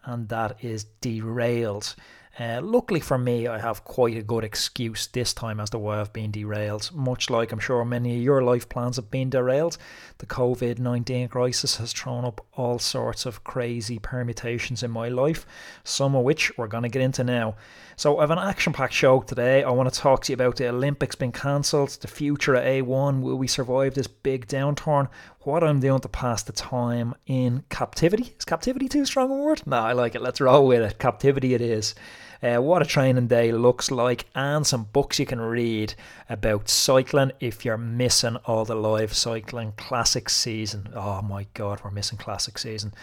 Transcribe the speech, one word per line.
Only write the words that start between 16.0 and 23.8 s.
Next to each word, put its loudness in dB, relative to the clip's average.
of 4
which 2
we're -4
gonna -4
get 0
into 2
now. 0
So 4
I've 4
an 2
action-packed 0
show 6
today. 4
I 2
wanna 2
talk 4
to -2
you 0
about 2
the -2
Olympics -2
being -4
cancelled, 0
the -12
future 0
of 4
A 2
one, 0
will -2
we -2
survive 0